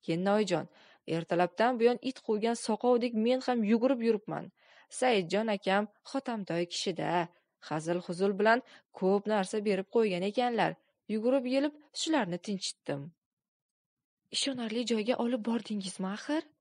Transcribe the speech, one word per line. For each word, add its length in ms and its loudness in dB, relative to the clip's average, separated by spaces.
Kennoyjon, 600 2
ertalabdan 720 2
buyon 220 4
it 180 -6
quvgan 360 0
soqovdek 580 2
men 280 2
ham 220 0
yugurib 380 4
yuribman. 440 0
Saidjon 580 0
akam 360 0
hotamtoy 640 -4
kishi-da. 600 -2
Hazil-huzul 760 -2
bilan 200 4
ko'p 340 2
narsa 380 0
berib 260 0
qo'ygan 320 2
ekanlar. 480 0
Yugurib 360 2
yelib 280 0
shularni 440 -2
tinchitdim. 640 -6
Ishonarli 520 -4
joyga 320 0
olib 280 -2
bordingizmi 600 -4
axir? 360 -4